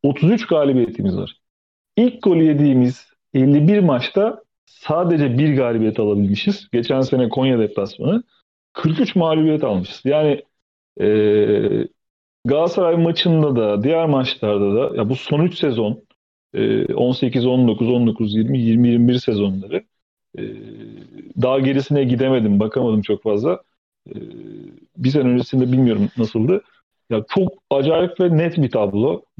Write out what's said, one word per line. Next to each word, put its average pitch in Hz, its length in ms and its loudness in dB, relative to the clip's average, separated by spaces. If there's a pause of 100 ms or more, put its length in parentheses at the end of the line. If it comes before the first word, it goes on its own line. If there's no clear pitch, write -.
Otuz 143 280 2
üç 226 160 -2
galibiyetimiz 127 680 0
var. 101 180 -8 (600)
İlk 247 280 0
golü 170 200 4
yediğimiz 139 640 2 (260)
elli 143 340 4
bir 208 120 4
maçta 190 640 0 (220)
sadece 151 720 -2
bir 147 200 2
galibiyet 113 420 0
alabilmişiz. 101 720 0
Geçen 123 300 0
sene 127 280 0
Konya 131 300 0
deplasmanı. 110 640 -4 (500)
Kırk 160 260 -2
üç 214 160 -2
mağlubiyet 156 480 2
almışız. 95 420 -4
Yani, 147 380 0 (580)
e, 98 60 2 (1400)
Galatasaray 170 520 0
maçında 165 580 2
da, 104 280 0
diğer 160 220 0
maçlarda 107 720 0
da, 127 220 -2
ya 110 120 -2
bu 131 60 -2
son 147 300 -2
üç 180 140 -4
sezon, 113 440 -2 (500)
e, 110 400 -2
on 123 180 0
sekiz, 127 340 -2
on 127 220 2
dokuz, 113 220 0
on 120 180 2
dokuz, 107 280 -2
yirmi, 127 240 0
yirmi, 117 280 2
yirmi 120 200 4
bir 123 120 2
sezonları. 101 640 -2 (540)
E, 53 60 -10 (1000)
daha 131 180 0
gerisine 139 440 0
gidemedim, 120 560 0
bakamadım 110 420 0
çok 101 220 -4
fazla. 110 380 -2 (480)
E, - 40 -18 (840)
bir 127 120 -2
sene 135 200 2
öncesinde 123 420 0
bilmiyorum 117 460 2
nasıldı. 120 440 0 (480)
Ya 110 200 -2
çok 190 180 0 (220)
acayip 160 520 0
ve 175 160 2
net 165 200 0
bir 139 140 0
tablo. 110 500 0 (180)